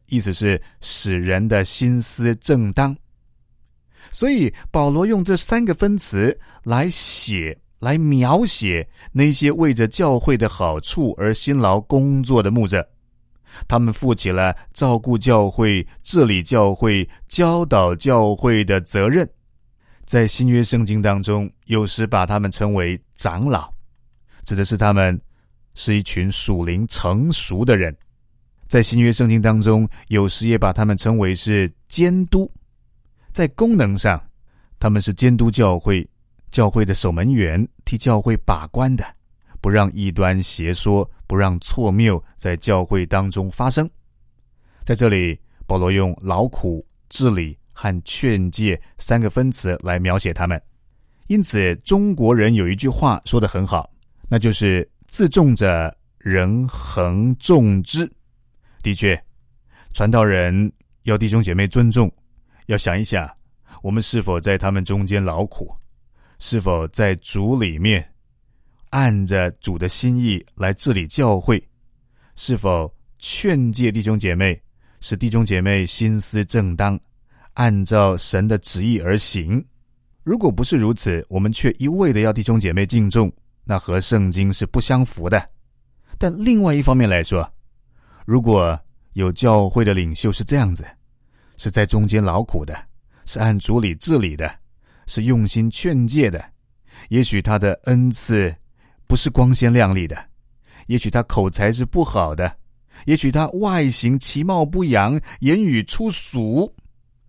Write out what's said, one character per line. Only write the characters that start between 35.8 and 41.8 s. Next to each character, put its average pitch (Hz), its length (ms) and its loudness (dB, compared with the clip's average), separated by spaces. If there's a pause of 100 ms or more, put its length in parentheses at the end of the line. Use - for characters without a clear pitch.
教 113 180 2
会 107 160 2
的 95 80 0
守 95 200 0
门 90 200 0
员， 98 360 0 (180)
替 113 140 -4
教 113 200 2
会 113 180 0
把 78 300 -2
关 131 280 0
的， - 100 -4 (560)
不 98 80 0
让 101 240 4
异 95 180 -4
端 92 300 0
邪 85 320 -4
说， 101 340 0 (200)
不 95 80 -4
让 95 240 2
错 110 320 -2